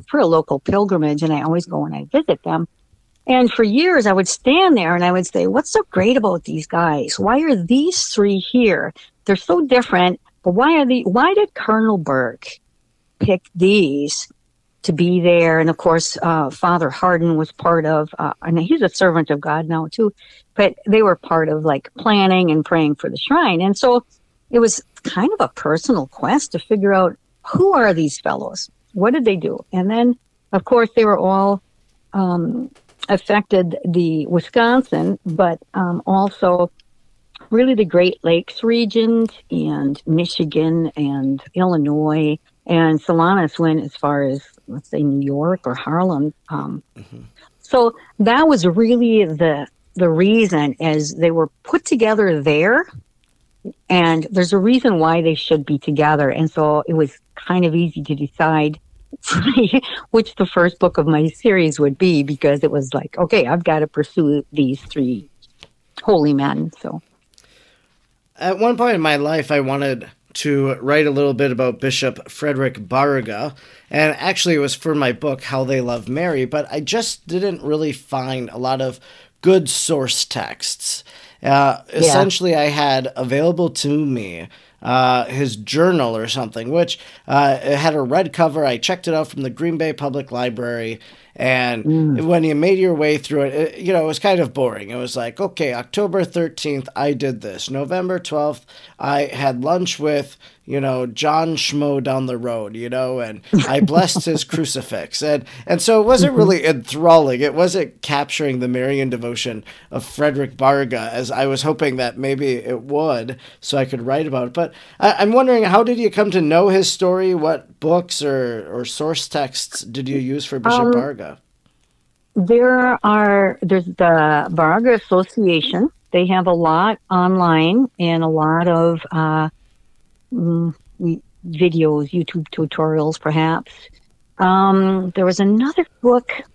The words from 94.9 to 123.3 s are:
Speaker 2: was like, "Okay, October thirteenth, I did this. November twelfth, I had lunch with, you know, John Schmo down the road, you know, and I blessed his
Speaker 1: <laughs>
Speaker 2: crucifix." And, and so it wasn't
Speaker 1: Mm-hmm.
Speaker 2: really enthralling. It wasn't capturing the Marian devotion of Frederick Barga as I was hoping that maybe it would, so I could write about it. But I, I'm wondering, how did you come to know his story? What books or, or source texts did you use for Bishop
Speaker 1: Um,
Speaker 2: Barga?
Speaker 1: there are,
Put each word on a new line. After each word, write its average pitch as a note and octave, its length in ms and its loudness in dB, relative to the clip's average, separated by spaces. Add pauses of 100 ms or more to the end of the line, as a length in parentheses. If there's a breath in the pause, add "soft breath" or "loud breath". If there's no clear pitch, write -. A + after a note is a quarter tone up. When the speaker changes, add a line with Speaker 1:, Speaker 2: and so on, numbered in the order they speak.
Speaker 2:
was B2 200 -10
like, A#2 220 -8
"Okay, E3+ 340 -4
October F#3 500 -4
thirteenth, D#3 720 -6
I C#3+ 180 -2
did B2 280 -6
this. G2+ 280 -12
November F3 500 -6
twelfth, D3+ 460 -6 (340 loud breath)
I C#3+ 260 -2
had C3 380 -4
lunch F3 360 -2
with, C#3+ 380 -4 (280 soft breath)
you C#3 140 -4
know, B2+ 280 -4
John D#3 480 -2
Schmo C#3+ 460 -2
down C3 260 -2
the B2 100 -6
road, A2+ 380 -8
you A#2+ 120 -10
know, B2+ 320 -4
and A2 220 -8 (260 loud breath)
I C3+ 140 0
blessed F3 440 2
his D#3+ 180 -2
Speaker 1:
<laughs> - 100 -14
Speaker 2:
crucifix." C3+ 720 -6
And, D3+ 200 0 (220 loud breath)
and F3 160 -2
so A3 200 4
it G#3 40 2
wasn't C4 280 4
Speaker 1:
Mm-hmm. A#3+ 60 4
Speaker 2:
really F#3 260 4
enthralling. D3 760 4
It C#3+ 140 0
wasn't F3 480 0
capturing C#3+ 560 -2
the B2 80 -2
Marian C3 420 -2
devotion A#2+ 540 -6 (260 loud breath)
of A#2 160 -8
Frederick C#3 500 -4
Barga C3 560 0
as A#2+ 200 -6
I C3+ 160 -2
was C3+ 160 -2
hoping D3 320 -2
that B2 240 -4
maybe C3+ 380 -2
it A#2 260 -8
would, C3 540 -4 (220 loud breath)
so - 200 -6
I C3 60 0
could B2+ 200 -6
write C#3+ 220 -2
about B2+ 220 -4
it. B2 40 -16
But E3+ 180 -2 (280 loud breath)
I, G#3 140 4
I'm G#3 180 2
wondering, B3 320 4
how G3 200 4
did A#3+ 140 0
you A3+ 140 0
come G#3 180 0
to F#3 120 0
know E3 280 4
his F#3+ 220 2
story? F#3 420 0
What D#3 460 -4
books E3+ 420 -2
or, B2 500 -4
or A#2+ 140 -6
source D3+ 420 -6
texts - 540 -6
did B2+ 260 -10
you C#3 120 -4
use C3+ 260 -6
for C3+ 140 -8
Bishop A#3 200 2
Speaker 1:
Um, A#3+ 120 2
Speaker 2:
Barga? C#3+ 320 -2 (1120)
Speaker 1:
there B3 680 4
are, G#3 560 2